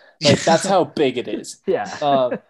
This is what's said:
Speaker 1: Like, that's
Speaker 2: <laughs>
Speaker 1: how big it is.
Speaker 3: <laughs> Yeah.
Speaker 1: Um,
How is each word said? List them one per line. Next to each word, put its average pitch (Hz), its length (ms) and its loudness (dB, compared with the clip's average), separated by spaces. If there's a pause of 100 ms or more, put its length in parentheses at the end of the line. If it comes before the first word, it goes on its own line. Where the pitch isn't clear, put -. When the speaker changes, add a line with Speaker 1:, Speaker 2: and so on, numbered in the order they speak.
(220)
Speaker 1:
Like, - 220 2
that's 165 220 2
Speaker 2:
<laughs> 190 80 0
Speaker 1:
how 180 120 4
big 131 320 -2
it 107 100 -6
is. - 360 -10
Speaker 3:
<laughs> - 40 -20
Yeah. 104 340 -4
Speaker 1:
Um, 139 380 0 (100)